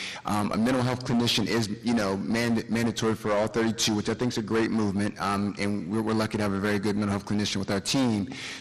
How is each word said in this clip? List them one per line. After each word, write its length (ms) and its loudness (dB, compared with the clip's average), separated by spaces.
Um, 260 0
a 60 -2
mental 260 2
health 220 -2
clinician 420 2
is, 220 0
you 100 2
know, 240 2
mand-, 520 0
mandatory 460 0
for 160 -2
all 160 4
thirty-two, 480 0
which 140 0
I 40 0
think 200 -2
is 60 -4
a 20 0
great 300 2
movement, 500 0
um, 360 0
and 320 -2
we're, 120 0
we're 100 0
lucky 240 0
to 80 0
have 80 0
a 80 -2
very 180 0
good 200 0
mental 140 0
health 140 -2
clinician 300 -2
with 160 -2
our 80 0
team. 540 0